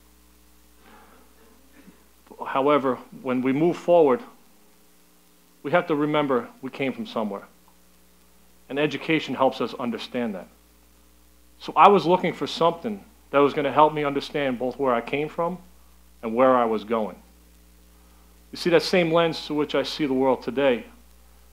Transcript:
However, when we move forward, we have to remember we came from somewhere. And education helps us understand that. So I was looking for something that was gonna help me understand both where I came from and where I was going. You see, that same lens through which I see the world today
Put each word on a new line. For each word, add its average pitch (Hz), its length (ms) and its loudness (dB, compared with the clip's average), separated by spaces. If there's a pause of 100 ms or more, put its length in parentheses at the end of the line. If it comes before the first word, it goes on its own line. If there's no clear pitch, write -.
(2500)
However, 135 520 0 (240)
when 127 200 -2
we 131 120 0
move 156 240 0
forward, 151 440 4 (1400)
we 143 80 -4
have 175 160 2
to 160 80 0
remember 147 520 0 (140)
we 131 80 -10
came 131 240 -4
from 110 140 -10
somewhere. 104 360 -6 (1300)
And 131 100 -6
education 147 560 -2
helps 131 260 0
us 117 120 -6
understand 117 640 -6
that. 90 120 -14 (1120)
So - 160 -12
I 160 140 8
was 185 160 4
looking 175 280 2
for 139 140 -6
something 147 560 -2 (280)
that 143 80 2
was 143 140 4
gonna 143 180 -2
help 151 220 6
me 151 100 -4
understand 139 560 -4
both 123 180 -6
where 135 160 0
I 117 80 0
came 143 260 -4
from 170 300 -4 (640)
and 113 140 -6
where 127 200 6
I 120 100 2
was 110 180 -2
going. 107 320 -4 (1400)
You - 60 -14
see, - 120 -2
that 160 140 6
same 175 280 2
lens 165 340 0
through 151 100 -6
which 147 200 -2
I 135 80 2
see - 220 -4
the 131 80 -2
world 131 300 2
today 127 420 0 (680)